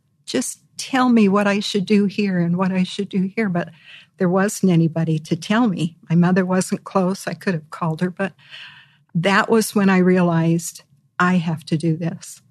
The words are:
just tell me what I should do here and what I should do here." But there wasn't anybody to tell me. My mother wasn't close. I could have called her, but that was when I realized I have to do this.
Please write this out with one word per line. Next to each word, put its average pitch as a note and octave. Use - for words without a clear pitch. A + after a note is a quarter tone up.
just -
tell B3+
me A3
what G3+
I G3+
should G#3
do G3+
here G3
and E3+
what F#3
I F#3
should G3
do F#3+
here." G#3+
But E3+
there F3+
wasn't F#3+
anybody E3
to D#3+
tell A3+
me. E3
My E3
mother F3+
wasn't F#3
close. F#3+
I F#3
could -
have D#3
called D#3+
her, F3+
but F#3+
that G3
was A3
when G3
I F#3+
realized E3+
I F3+
have E3
to E3
do D#3+
this. -